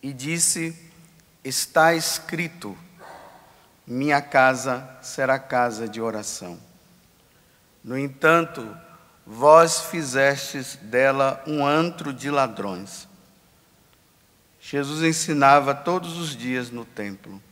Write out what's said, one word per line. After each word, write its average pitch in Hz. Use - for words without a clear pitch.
E 139
disse: 165
"Está 160
escrito, 160
minha 139
casa 131
será 135
casa 120
de 110
oração. 104
No 117
entanto, 139
vós 151
fizestes 139
dela 135
um 151
antro 160
de 131
ladrões." 101
Jesus 143
ensinava 143
todos 170
os 156
dias 120
no 120
templo. 98